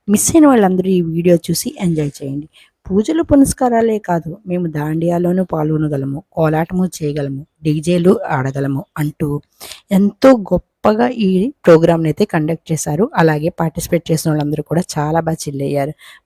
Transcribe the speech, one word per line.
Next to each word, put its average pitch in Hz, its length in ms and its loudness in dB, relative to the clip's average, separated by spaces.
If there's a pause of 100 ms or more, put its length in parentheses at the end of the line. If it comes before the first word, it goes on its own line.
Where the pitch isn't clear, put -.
మిస్ 208 220 2
అయిన 311 160 6
వాళ్ళందరూ 190 440 4
ఈ 180 120 4
వీడియో 170 340 2
చూసి - 320 -4 (120)
ఎంజాయ్ 156 340 -2
చేయండి. 143 340 -10 (380)
పూజలు 220 360 0
పునస్కారాలే 240 760 2
కాదు, 170 320 -4 (160)
మేము 180 260 -4
దాండియాలోనూ 175 720 0
పాల్గొనగలము, 151 760 -2 (140)
కోలాటము 165 540 0
చేయగలము, 143 560 -6 (200)
డీజేలు 165 520 2 (140)
ఆడగలము 139 540 -4 (140)
అంటూ 151 320 -4 (640)
ఎంతో 202 400 4 (140)
గొప్పగా 214 640 -2 (120)
ఈ 202 100 0 (340)
ప్రోగ్రామ్ని 165 460 4
అయితే 151 160 -2
కండక్ట్ 165 420 -4
చేశారు. 160 380 -2 (100)
అలాగే 160 340 2
పార్టిసిపేట్ 165 580 -4
చేసిన 160 220 -2
వాళ్ళందరూ 151 340 -2
కూడా 156 280 -2
చాలా 156 300 -4
బాగా 160 200 -6
చిల్ 139 220 -10
అయ్యారు. 143 300 -4 (340)